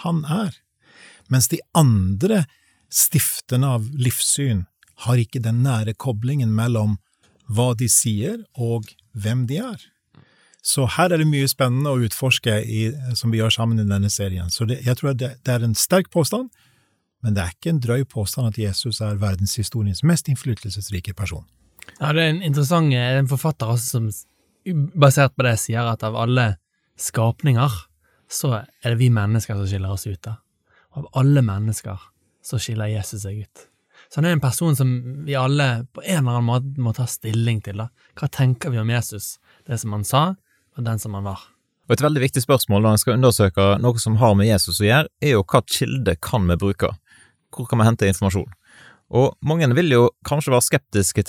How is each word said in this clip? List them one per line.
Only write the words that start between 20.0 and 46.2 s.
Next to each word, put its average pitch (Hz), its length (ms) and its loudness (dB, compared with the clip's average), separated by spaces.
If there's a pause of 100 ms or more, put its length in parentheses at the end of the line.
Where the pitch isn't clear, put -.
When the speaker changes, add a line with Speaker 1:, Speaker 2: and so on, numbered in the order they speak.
Speaker 1:
mest 165 240 2
innflytelsesrike 101 880 -6
person. 92 240 -6 (560)
Speaker 2:
Ja, 151 160 0
det 165 80 2
er 156 80 2
en 165 160 -2
interessant, 147 480 2
eh, 123 240 0
en 135 100 2
forfatter 131 460 -2
også 120 160 -4
som 110 160 -2
s-, 104 160 -8 (720)
basert 139 400 6
på 131 80 0
det 117 180 2
sier 117 220 -2
at 113 240 -4
av 110 160 -6
alle 123 240 2 (480)
skapninger, 120 800 0 (560)
så 131 220 -2 (100)
er - 240 -12
det 117 160 0
vi 123 100 6
mennesker 107 460 0
som 98 80 -4
skiller 95 320 -4
oss - 80 -12
ut 98 160 -10
da. 110 160 -12 (560)
Og 143 80 -10
av - 80 -18 (140)
alle 143 180 6
mennesker 101 680 -4 (300)
så - 240 -6
skiller 110 320 -4
Jesus 101 320 -8
seg 104 160 -10
ut. - 240 -20 (440)
Så - 80 -4
han 156 100 2
er 175 60 2
en 143 80 0
person 147 340 0
som 131 120 2 (360)
vi 143 80 -6
alle 131 560 0
på - 140 -16
en 180 160 0
eller 123 160 2
annen 120 100 2
måte 131 400 -2
må 113 80 2
ta 123 160 -2
stilling 113 560 -2
til 98 160 -8
da. 113 60 -8 (260)
Hva - 160 -4
tenker 127 400 0
vi 120 80 0
om 110 140 0
Jesus, 113 480 -6 (260)
det 117 160 -4
som 104 140 -6
han 104 100 -4
sa, 160 300 2 (420)
og 127 80 -6
den 113 160 -2
som 107 160 -10
han 98 80 -8
var? 98 140 -8 (480)
Speaker 3:
Og 117 80 4
et 120 80 0
veldig 147 180 2
viktig 131 220 0
spørsmål 110 400 2
når 110 80 4
en 107 100 4
skal 117 140 0
undersøke 107 500 4 (160)
noe 120 220 2
som 110 180 2
har 110 160 6
med 104 140 4
Jesus 98 320 0
å - 20 4
gjøre, 131 320 2
er 147 160 2
jo 104 80 4
hva 120 240 2
kilde 120 560 -2